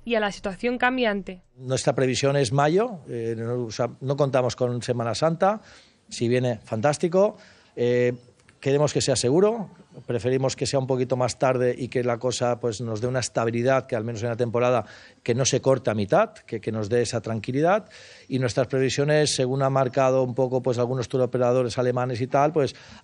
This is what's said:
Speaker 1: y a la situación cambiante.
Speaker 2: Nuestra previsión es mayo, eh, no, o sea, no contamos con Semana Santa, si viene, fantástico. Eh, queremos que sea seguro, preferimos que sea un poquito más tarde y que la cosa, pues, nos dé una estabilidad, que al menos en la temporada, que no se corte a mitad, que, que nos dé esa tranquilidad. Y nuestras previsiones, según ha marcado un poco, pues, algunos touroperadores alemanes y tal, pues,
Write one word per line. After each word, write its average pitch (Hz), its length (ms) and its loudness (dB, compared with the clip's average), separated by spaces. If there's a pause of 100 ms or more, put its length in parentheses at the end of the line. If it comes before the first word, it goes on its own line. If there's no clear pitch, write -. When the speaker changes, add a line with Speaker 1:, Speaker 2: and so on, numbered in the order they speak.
Speaker 1:
y 233 120 0
a 214 40 2
la 202 120 -2
situación 226 440 -4
cambiante. 214 640 -2 (160)
Speaker 2:
Nuestra 127 380 -2
previsión 135 420 2
es 127 160 0
mayo, 170 460 2 (100)
eh, 117 300 -4
no, 120 280 -4
o 110 40 -10
sea, 120 200 -2 (100)
no 135 160 -2
contamos 131 400 2
con 123 260 -2
Semana 117 320 -2
Santa, 185 460 2 (480)
si - 180 -4
viene, 123 380 2
fantástico. 160 720 0 (400)
Eh, 123 380 2 (440)
queremos 143 340 2
que 131 80 0
sea 127 160 0
seguro, 190 540 2 (360)
preferimos 127 480 -2
que 131 120 -4
sea 139 120 0
un 131 80 -2
poquito 127 300 0
más 123 200 0
tarde 127 400 2
y 123 120 -8
que 123 160 -2
la 120 140 -2
cosa, 120 420 -2
pues, 117 200 -4
nos 113 200 -6
dé 123 80 -2
una 127 100 -2
estabilidad, 120 680 0
que 123 80 -4
al 110 80 -2
menos 113 180 -6
en 120 60 -2
la 117 80 -4
temporada, 120 480 0 (400)
que 117 100 0
no 127 100 0
se 123 160 0
corte 131 300 2
a 107 40 0
mitad, 147 400 2
que, - 260 -10
que 113 100 -8
nos 107 180 -4
dé 120 140 2
esa 113 180 -4
tranquilidad. 143 720 -2 (380)
Y 135 100 -2
nuestras 127 300 0
previsiones, 143 680 2
según 135 280 0
ha 135 60 2
marcado 131 540 2
un 123 140 -4
poco, 127 260 0
pues, 127 160 0
algunos 123 300 -2
touroperadores 123 680 0
alemanes 123 440 0
y 127 80 -4
tal, 147 240 4
pues, 143 240 0 (280)